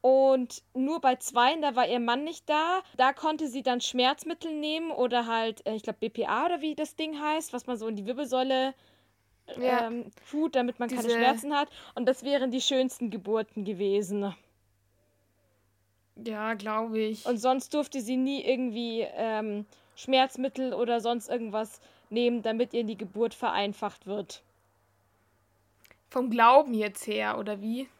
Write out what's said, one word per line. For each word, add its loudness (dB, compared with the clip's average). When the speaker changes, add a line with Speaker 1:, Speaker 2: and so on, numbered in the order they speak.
Speaker 1:
Und 4
nur 0
bei 4
zweien, 2
da 0
war 4
ihr 0
Mann 0
nicht -10
da, 0
da 4
konnte -2
sie -6
dann 0
Schmerzmittel -2
nehmen -4
oder 0
halt, -2
äh, -2
ich -8
glaub, -6
B -2
P -4
A 0
oder -2
wie -4
das -6
Ding -6
heißt, -4
was -8
man -4
so -8
in -4
die -8
Wirbelsäule, 0
Speaker 2:
Ja. 2
Speaker 1:
ähm, -8
tut, 0
damit 0
man -2
keine -4
Speaker 2:
Diese 0
Speaker 1:
Schmerzen 2
hat. 2
Und 0
das 0
wären 2
die -2
schönsten 0
Geburten -2
gewesen. 0
Speaker 2:
Ja, -4
glaub -4
ich. -2
Speaker 1:
Und 0
sonst 0
durfte 0
sie -2
nie 0
irgendwie, 0
ähm, -4
Schmerzmittel 0
oder 0
sonst -4
irgendwas -4
nehmen, 2
damit 0
ihr 0
die -4
Geburt -2
vereinfacht -2
wird. -8
Speaker 2:
Vom 0
Glauben 8
jetzt -2
her, -2
oder -6
wie? -6